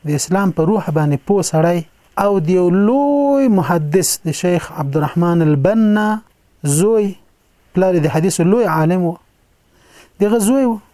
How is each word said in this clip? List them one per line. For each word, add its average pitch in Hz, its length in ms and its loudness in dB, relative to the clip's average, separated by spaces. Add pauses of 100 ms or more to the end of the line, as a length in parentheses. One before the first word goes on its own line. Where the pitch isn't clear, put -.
د 147 160 -4
اسلام 190 320 0
په 160 200 0
روح 202 180 -2
باندې 147 280 0 (100)
پوه 196 240 2
سړی 170 280 2 (380)
او 202 220 0
د 160 100 -2
یو 180 200 2
لوی 277 760 2
محدث 170 640 0 (140)
د 156 160 -4
شیخ 180 300 -2
عبدالرحمن 160 720 -2
البنا 208 640 2 (580)
زوی، 202 440 0 (680)
پلار 185 180 2
یې 170 100 0
د 135 140 -2
حدیثو 170 260 0
لوی 214 220 2
عالم 170 420 0
و، 165 80 -6 (1040)
دغه 208 300 0
زوی 269 160 2
و. 226 120 -2 (160)